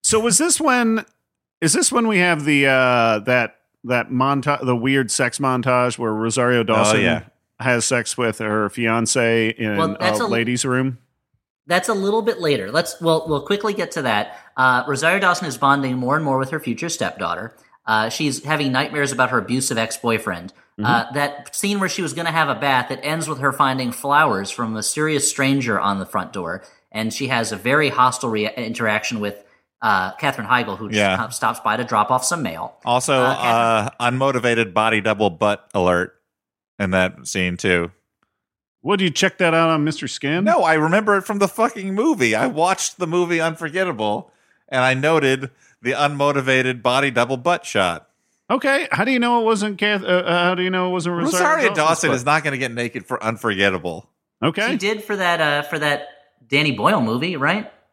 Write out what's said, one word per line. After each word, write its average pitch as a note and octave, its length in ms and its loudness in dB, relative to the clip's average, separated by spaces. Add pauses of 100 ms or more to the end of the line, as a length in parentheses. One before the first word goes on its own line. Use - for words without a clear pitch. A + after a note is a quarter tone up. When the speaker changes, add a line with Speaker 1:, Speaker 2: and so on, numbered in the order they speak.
Speaker 1:
So A3 160 2
was A3 180 2
this E4 220 2
when, A#3+ 460 2 (560)
is D#3+ 120 2
this D#4 180 2
when A#3 160 2
we G#3 100 2
have E3+ 260 4
the, C#3+ 240 4
uh, B2 520 4
that, A#2+ 380 0 (260)
that A#2+ 260 0
monta-, C#3 560 0
the B2+ 100 2
weird C3 360 0
sex A#2+ 260 -2
montage B2+ 600 0
where A#2 160 -2
Rosario A#2 500 0
Dawson G#2+ 340 4
Speaker 2:
Oh, - 20 2
yeah. E2+ 240 0 (360)
Speaker 1:
has A#2+ 260 0
sex A#2+ 320 -2
with A#2 220 -2
her G#2+ 300 -2
fiance A#2 800 0
in G#2+ 280 -4
Speaker 3:
Well, G2 220 0
that's G#2+ 200 0
Speaker 1:
a - 40 -2
Speaker 3:
a A2+ 40 -2
Speaker 1:
ladies' A#2 380 -2
room? C3 320 0 (680)
Speaker 3:
That's F3+ 200 0
a A#3 60 0
little G3+ 300 0
bit G#3+ 160 -2
later. B2 320 0
Let's, E3 280 -2
we'll, D#3+ 280 0
we'll C#3+ 180 -2
quickly G3+ 300 -2
get E3+ 160 -4
to D#3+ 100 -6
that. G#2+ 380 -2 (180)
Uh, B2+ 300 4
Rosario D#3 320 2
Dawson F3 280 0
is B2 120 -8
bonding C3+ 380 2
more B2+ 180 0
and D#3 100 0
more C3+ 140 0
with C3+ 100 -4
her D#3+ 100 -6
future B2+ 300 -6
stepdaughter. F2+ 680 -6 (300)
Uh, A2 240 0
she's C#3 340 -4
having D3 280 0
nightmares C#3+ 400 0
about B2 180 0
her B2 80 0
abusive A#2+ 400 -2
ex-boyfriend. G#2+ 760 -4 (280)
Speaker 1:
Mm-hmm. G#2 60 -4
Speaker 3:
Uh, A#2+ 280 0
that C#3+ 420 -4
scene G3+ 240 -2
where F#3 100 0
she - 120 -6
was C#3+ 120 -4
gonna E3 180 -4
have D#3 180 0
a B2 100 -2
bath, C3 300 0
it B2+ 140 -6
ends D#3 260 -4
with D3 100 -6
her C3+ 140 0
finding C3 380 0
flowers C#3 580 2
from A2+ 220 -6
a A2 40 -6
mysterious D3+ 540 -2
stranger C3+ 500 0
on G2 200 0
the F#2 80 -6
front - 260 -6
door, F2+ 300 -8 (280)
and A2 220 -4
she C3+ 140 -6
has A#2 240 -2
a G#2+ 40 -6
very C3 340 2
hostile B2+ 420 0
re-, G#2+ 260 -2
interaction A2+ 640 -4
with, G2+ 240 -6 (400)
uh, F#2+ 340 0
Katherine B2+ 300 -4
Heigl, A2+ 300 0
who G#2 120 -10
just G#2+ 100 -2
Speaker 2:
Yeah. F#2+ 180 2
Speaker 3:
com-, A#2 140 -6
stops A2+ 280 -2
by G#2+ 160 -2
to A#2+ 80 -4
drop A#2+ 280 0
off B2+ 120 2
some E3 200 -2
mail. E2 320 -8 (100)
Speaker 2:
Also, B2+ 280 0 (100)
Speaker 3:
Uh, C3 120 2
Katherine A#2 640 2
Speaker 2:
uh, A#2+ 120 0
unmotivated A#2+ 640 0
body A2 260 2
double G#2 300 0
butt G2+ 420 -2
alert F2+ 400 2 (640)
in F#2+ 140 -2
that F#2 360 0
scene, F2+ 300 -2
too. F2 320 0 (920)
Speaker 1:
Would F#3+ 180 0
you F#3 80 2
check - 300 0
that E3+ 140 2
out E3 160 4
on D#3 140 2
Mister D3+ 240 -4
Skin? D#3+ 360 -4
Speaker 2:
No, D#4+ 200 4
I D#3+ 100 4
remember F#3+ 440 2
it F#3 60 -2
from G3+ 160 -6
the G3 80 2
fucking G3 460 -2
movie. G#3 420 2
I A#2+ 120 0
watched E3+ 500 -2
the F3+ 100 -4
movie E3+ 340 0
Unforgettable, D#3+ 920 -4 (380)
and C3 120 0
I C3 120 4
noted C3+ 580 2 (300)
the B2 100 -2
unmotivated C3+ 920 0
body C3 300 2
double A#2+ 260 0
butt E3+ 280 -2
shot. F2+ 420 0 (420)
Speaker 1:
Okay, C#4 420 0
how F#3+ 140 0
do C4+ 60 0
you B3+ 80 2
know A#3+ 220 2
it A3 40 -2
wasn't G#3 320 -2
Kath-, G#3 260 0
uh, - 40 -6
uh, F3+ 360 2
how F3+ 120 2
do F3+ 80 -2
you F#3 60 0
know F#3 200 0
it - 20 -2
wasn't F3 240 -2
Rosario F3+ 320 0
Speaker 2:
Rosario D4+ 220 2
Speaker 1:
Dawson's - 80 -2
Speaker 2:
Dawson D#3+ 320 2
Speaker 1:
butt? C3+ 80 2
Speaker 2:
is B2 80 -6
not D3 180 2
gonna C#3 140 -2
get B2+ 140 -2
naked A#2 340 -6
for - 180 -6
Unforgettable. G2 880 0 (340)
Speaker 1:
Okay. G3+ 280 0
Speaker 3:
She C4+ 60 -2
did G#3 260 -2
for G#3 120 -4
that, F3 260 0
uh, D3 220 2
for D#3 160 -6
that D3 280 -2 (400)
Danny D3 240 2
Boyle B2+ 300 2
movie, C#3 360 -2
right? E3+ 340 -2 (220)